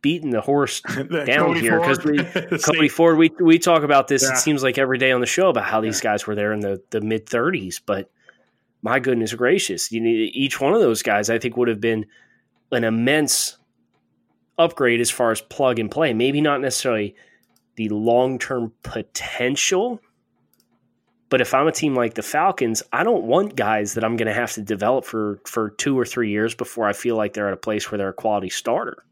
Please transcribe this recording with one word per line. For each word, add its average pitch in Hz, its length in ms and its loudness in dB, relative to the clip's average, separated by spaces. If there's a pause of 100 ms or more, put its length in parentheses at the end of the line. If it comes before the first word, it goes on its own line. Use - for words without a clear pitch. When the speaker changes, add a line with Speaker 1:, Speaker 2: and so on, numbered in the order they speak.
Speaker 1:
beating 156 300 0
the 113 100 2
horse 139 400 0
Speaker 2:
<laughs> - 80 -14
The 139 380 -4
Speaker 1:
down 143 220 4
Speaker 2:
Cody - 120 0
Speaker 1:
here 113 200 2
'cause 135 180 2
Speaker 2:
Ford. 147 180 0
<laughs> - 0 -
Speaker 1:
we, 139 60 0
Speaker 2:
The 165 420 -4
Speaker 1:
Cody 160 180 2
Speaker 2:
same. 147 60 4
Speaker 1:
Ford, 165 300 4
we, 160 120 6 (100)
we 165 180 6
talk 165 240 4
about 143 260 4
this, 135 140 2
Speaker 2:
Yeah. 131 120 0
Speaker 1:
it - 20 0
seems 139 260 0
like 131 160 0
every 131 180 0
day 131 140 2
on 127 100 2
the 120 60 0
show 185 220 2
about 117 160 0
how 110 160 0
these 110 220 -2
Speaker 2:
Yeah. 113 100 0
Speaker 1:
guys 104 120 -2
were 107 120 -4
there 104 160 -2
in 107 80 -4
the, 98 200 -4 (100)
the 110 100 -2
mid 110 280 -4
thirties, 120 560 -4
but 98 240 -4 (720)
my 120 200 0
goodness 117 340 0
gracious, 123 560 0
you 113 100 -4
need, 113 340 2
each 135 260 -2
one 139 120 2
of 226 80 4
those 117 220 2
guys, 104 280 0
I 113 100 0
think, 120 160 -6
would 123 100 2
have 110 140 -2
been 110 260 -2 (640)
an 120 140 0
immense 123 760 0 (1000)
upgrade 135 440 2
as 117 100 0
far 117 220 0
as 110 80 -4
plug 127 400 0
and 107 100 -4
play. 147 240 0
Maybe 135 260 0
not 143 200 2
necessarily 120 560 -2 (580)
the 110 140 -4
long-term 117 840 0 (120)
potential, 180 1160 -4 (1300)
but 131 120 2
if 120 140 0
I'm 139 120 4
a 156 60 2
team 147 240 -2
like 117 180 0
the 107 80 -6
Falcons, 147 680 0
I 127 100 0
don't 220 220 2
want 170 320 0
guys 107 380 0
that 110 100 -2
I'm 113 120 0
gonna 110 160 -2
have 117 200 -2
to 110 100 -10
develop 107 420 0
for, 104 400 -4
for 107 260 -4
two 135 280 -2
or 120 60 2
three 117 260 -2
years 110 240 0
before 113 340 -4
I 101 40 0
feel 113 240 -2
like 104 160 -2
they're 104 160 -2
at 98 40 -2
a 95 40 -6
place 107 340 -4
where 107 80 -4
they're 98 100 -2
a 95 40 -6
quality 104 380 -2
starter - 600 -4